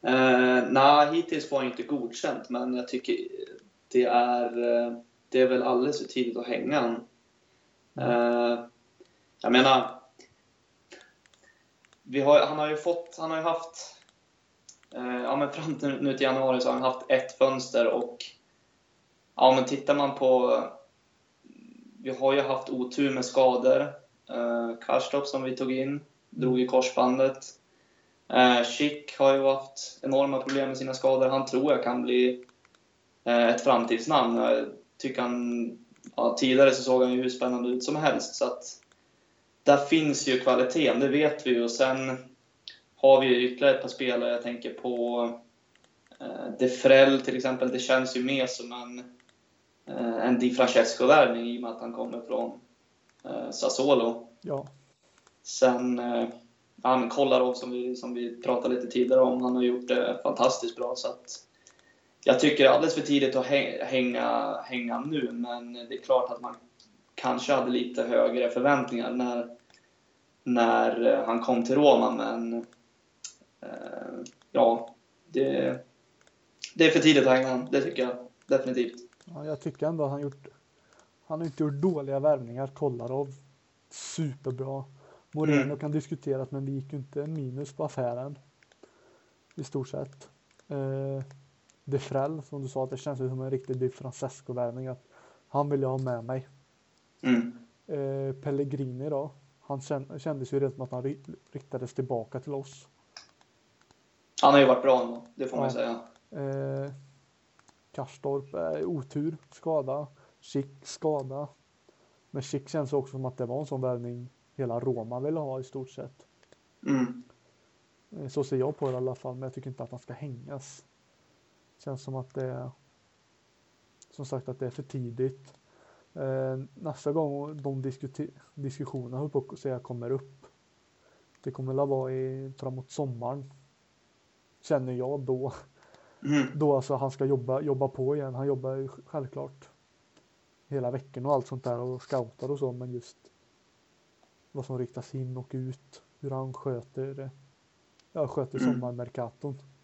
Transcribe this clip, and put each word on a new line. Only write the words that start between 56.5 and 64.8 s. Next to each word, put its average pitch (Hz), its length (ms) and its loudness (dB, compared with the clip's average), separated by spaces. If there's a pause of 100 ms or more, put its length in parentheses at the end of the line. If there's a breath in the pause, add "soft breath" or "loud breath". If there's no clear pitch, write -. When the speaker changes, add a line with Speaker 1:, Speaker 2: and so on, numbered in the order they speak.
Speaker 1:
ja, 127 140 4
men 120 120 0
Kolarov 127 440 2
som 127 180 -8
vi, 123 240 -4
som 123 180 -10
vi 120 280 -8
pratade 127 340 0
lite 123 120 -6
tidigare 123 340 4
om, 127 220 4
han 123 120 0
har 127 80 2
gjort 123 240 0
det 123 360 0
fantastiskt - 520 0
bra, 127 200 -6
så - 120 -6
att - 220 -10 (920 soft breath)
jag 131 160 6
tycker 143 240 6
det 135 60 10
är 131 40 8
alldeles 156 220 4
för 151 60 -2
tidigt 139 340 2
att 127 100 0
hä-, 139 400 0
hänga, 120 760 0
hänga 120 380 -6